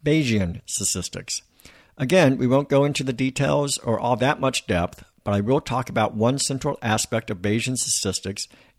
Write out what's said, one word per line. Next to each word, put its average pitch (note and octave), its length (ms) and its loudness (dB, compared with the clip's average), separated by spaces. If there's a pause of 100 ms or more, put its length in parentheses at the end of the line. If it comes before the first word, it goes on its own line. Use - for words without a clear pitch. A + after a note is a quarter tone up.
Bayesian A#2 640 0
statistics. - 760 -6 (560)
Again, C#3 400 4
we B2+ 80 2
won't C3+ 240 2
go C#3 140 6
into C#3+ 200 0
the C3 80 -2
details C#3 680 0
or A2+ 220 -2
all A#2+ 160 0
that B2 240 0
much C3 260 -2
depth, - 380 -2 (180)
but G#2 100 -2
I G2+ 80 2
will B2 220 2
talk B2 260 -4
about G#2+ 260 0
one A#2 240 2
central C#3 440 -4
aspect A2 480 -2
of G2 80 -6
Bayesian G#2+ 380 0
statistics, - 680 -4 (320)